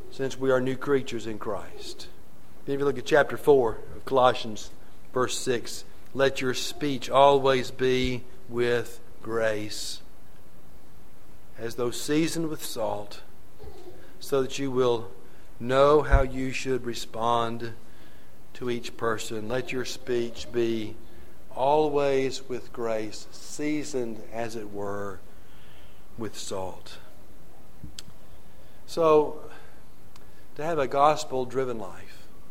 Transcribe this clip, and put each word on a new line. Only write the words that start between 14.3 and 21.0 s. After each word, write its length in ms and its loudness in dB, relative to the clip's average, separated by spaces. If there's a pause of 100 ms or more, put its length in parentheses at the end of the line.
that 160 -2
you 140 -2
will 400 2 (480)
know 420 6
how 220 6
you 280 -2
should 340 0
respond 880 0 (800)
to 180 -4
each 260 -4
person. 500 -2
Let 240 -2
your 140 -2
speech 640 -2
be 440 0 (580)